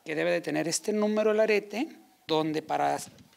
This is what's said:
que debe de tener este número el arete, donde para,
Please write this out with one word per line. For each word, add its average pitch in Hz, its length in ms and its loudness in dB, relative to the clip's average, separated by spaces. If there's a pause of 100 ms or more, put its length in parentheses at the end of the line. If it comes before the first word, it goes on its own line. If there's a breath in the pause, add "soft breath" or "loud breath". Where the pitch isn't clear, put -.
que 160 100 -6
debe 165 160 0
de 175 100 2
tener 156 280 -2
este 170 240 -2
número 214 400 2
el 214 80 2
arete, 214 480 0 (400)
donde 156 340 0
para, 143 360 0 (380)